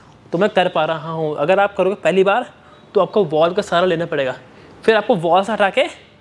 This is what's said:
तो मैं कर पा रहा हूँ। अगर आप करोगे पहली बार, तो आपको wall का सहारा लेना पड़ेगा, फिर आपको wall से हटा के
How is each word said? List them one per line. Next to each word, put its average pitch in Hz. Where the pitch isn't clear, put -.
तो 175
मैं 202
कर 180
पा 160
रहा 160
हूँ। 156
अगर 170
आप 202
करोगे 190
पहली 185
बार, 214
तो 196
आपको 185
wall 156
का 202
सहारा 185
लेना 165
पड़ेगा, 139
फिर 226
आपको 214
wall 175
से 226
हटा 202
के 302